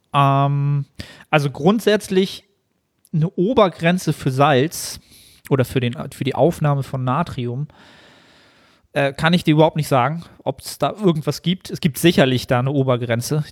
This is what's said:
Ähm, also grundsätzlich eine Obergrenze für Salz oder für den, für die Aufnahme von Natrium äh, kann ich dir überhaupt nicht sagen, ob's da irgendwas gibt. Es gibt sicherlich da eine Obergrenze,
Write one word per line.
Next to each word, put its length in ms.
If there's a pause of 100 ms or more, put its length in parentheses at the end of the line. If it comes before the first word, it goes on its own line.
(120)
Ähm, 720 (440)
also 200
grundsätzlich 920 (720)
eine 180
Obergrenze 840
für 200
Salz 680 (500)
oder 160
für 140
den, 160 (160)
für 140
die 100
Aufnahme 480
von 220
Natrium 640 (1200)
äh, 200
kann 220
ich 100
dir 80
überhaupt 240
nicht 100
sagen, 380 (180)
ob's 360
da 120
irgendwas 520
gibt. 280
Es 100
gibt 160
sicherlich 520
da 100
eine 140
Obergrenze, 800